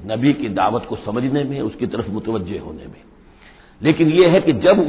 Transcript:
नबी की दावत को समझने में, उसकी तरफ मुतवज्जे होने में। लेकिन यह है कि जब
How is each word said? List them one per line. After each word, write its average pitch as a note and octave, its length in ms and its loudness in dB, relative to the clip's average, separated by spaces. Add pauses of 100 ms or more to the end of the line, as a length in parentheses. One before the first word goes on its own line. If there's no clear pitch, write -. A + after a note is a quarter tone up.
नबी A#2 260 2
की B2+ 160 -4
दावत G2+ 360 -2
को A2 120 -8
समझने B2+ 480 -4
में, C#3 160 -6
उसकी A2 260 -6
तरफ - 240 -6
मुतवज्जे G2+ 480 -6
होने D#2 260 -14
में। C#2 160 -20 (800)
लेकिन D#3+ 260 4
यह E3 240 6
है F#3+ 80 6
कि D#3+ 120 2
जब D3 360 4